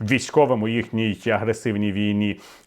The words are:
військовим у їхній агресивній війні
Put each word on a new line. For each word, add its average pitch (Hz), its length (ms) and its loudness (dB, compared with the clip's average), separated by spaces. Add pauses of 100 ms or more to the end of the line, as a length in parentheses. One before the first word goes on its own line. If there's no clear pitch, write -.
військовим 123 600 2
у 110 40 0
їхній 113 500 -2 (100)
агресивній 107 640 0
війні 104 480 0 (280)